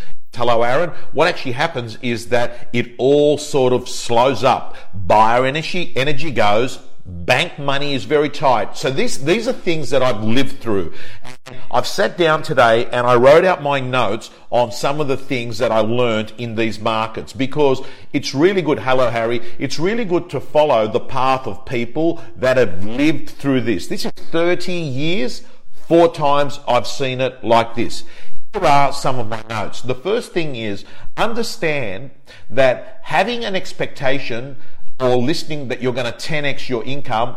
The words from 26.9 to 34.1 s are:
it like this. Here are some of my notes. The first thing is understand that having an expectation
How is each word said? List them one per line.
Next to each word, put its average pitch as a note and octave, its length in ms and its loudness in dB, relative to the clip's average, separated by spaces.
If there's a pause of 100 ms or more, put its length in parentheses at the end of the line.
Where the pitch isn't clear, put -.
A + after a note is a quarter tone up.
it B2+ 240 -4
like A2+ 320 2
this. A#2 300 2 (480)
Here G3 100 -4
are C#3+ 300 4
some C3 260 0
of A#2+ 80 2
my A2+ 220 -4
notes. G#2+ 320 -2
The B2 120 0
first G3+ 380 -4
thing D3+ 240 -2
is G#2+ 300 -6 (320)
understand D3 920 -2 (380)
that - 540 0
having A3 400 -2
an G3 140 -2
expectation C3+ 1000 0 (440)